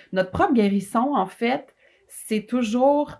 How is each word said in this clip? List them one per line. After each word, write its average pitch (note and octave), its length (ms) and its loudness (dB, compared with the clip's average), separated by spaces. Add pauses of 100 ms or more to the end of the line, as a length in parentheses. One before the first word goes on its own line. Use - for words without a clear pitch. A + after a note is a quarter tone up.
(140)
notre F#3 180 -2
propre F4 220 2
guérison, A3 640 2
en F#3+ 120 0
fait, B3 480 -4 (320)
c'est - 400 -4
toujours B3+ 720 0